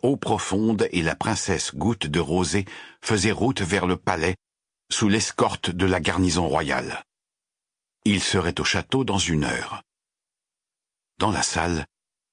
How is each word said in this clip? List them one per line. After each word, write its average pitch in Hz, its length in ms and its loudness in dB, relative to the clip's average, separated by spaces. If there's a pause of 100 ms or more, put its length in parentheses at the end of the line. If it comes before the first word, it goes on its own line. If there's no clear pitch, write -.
eau 135 120 2
profonde 107 760 0
et 87 100 0
la 80 140 0
princesse - 580 -2
goutte 85 320 -2
de 76 140 0
rosée 87 460 0 (360)
faisaient 107 300 2
route 117 320 0
vers 90 240 2
le 90 100 0
palais, 90 380 0 (560)
sous 107 180 2
l'escorte 104 640 0
de 90 160 0
la 92 120 2
garnison 87 480 2
royale. 67 560 -2 (1000)
Il 101 160 4
serait 85 380 0
au 76 40 -2
château 127 400 0
dans 104 140 0
une 82 260 0
heure. 62 380 -6 (1400)
Dans 104 140 2
la - 100 0
salle, 82 460 -2 (460)